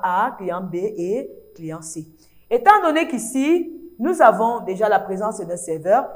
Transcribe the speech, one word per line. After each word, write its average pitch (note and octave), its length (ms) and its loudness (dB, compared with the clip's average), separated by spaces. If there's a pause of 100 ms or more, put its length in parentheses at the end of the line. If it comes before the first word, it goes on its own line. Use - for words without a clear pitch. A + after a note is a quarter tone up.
A, G3 340 0
client F3+ 240 -6
B F3 140 -8
et F#3+ 560 -4 (240)
client D#3+ 260 -12
C. D#3+ 260 -14 (420)
Étant G#4 340 6
donné D#4+ 240 2
qu'ici, D4 680 0 (260)
nous D#4+ 220 0
avons A3+ 400 4
déjà F#3+ 280 -2
la G3 100 4
présence G3 400 -4
d'un F3 180 -8
serveur, E3+ 580 0